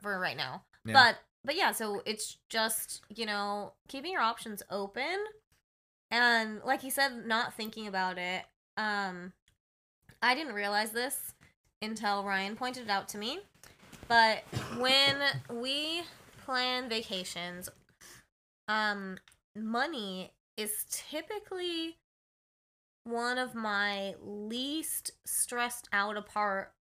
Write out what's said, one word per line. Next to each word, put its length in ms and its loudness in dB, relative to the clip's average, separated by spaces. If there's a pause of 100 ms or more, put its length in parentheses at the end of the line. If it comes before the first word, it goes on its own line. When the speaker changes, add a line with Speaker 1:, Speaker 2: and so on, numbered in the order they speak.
Speaker 1:
for 160 -2
right 200 -2
now. 260 -6 (220)
Speaker 2:
Yeah. 80 0
Speaker 1:
But, 240 12 (260)
but 140 0
yeah, 160 4
so 320 -2
it's 320 -6 (120)
just, 520 -2 (120)
you 120 -6
know, 480 -2 (160)
keeping 240 -6
your 80 2
options 480 0
open. 480 -2 (920)
And 540 4
like 200 0
you 60 -6
said, 380 0
not 260 0
thinking 340 -8
about 300 0
it. 260 -2 (340)
Um, 560 -2 (880)
I 140 6
didn't 180 -2
realize 380 2
this 420 -4 (480)
until 420 0
Ryan 320 0
pointed 300 -4
it 40 -4
out 200 0
to 80 -10
me. 220 -4 (680)
But 320 8
<coughs> 380 -6
when 400 6 (340)
we 520 -2 (420)
plan 440 0
vacations, 800 -6 (1000)
um, 500 0 (380)
money 760 -2 (260)
is 320 -4
typically 1080 -6 (1080)
one 320 0
of 180 -2
my 640 0
least 920 -4 (140)
stressed 640 -2
out 240 2
apart 560 -2 (140)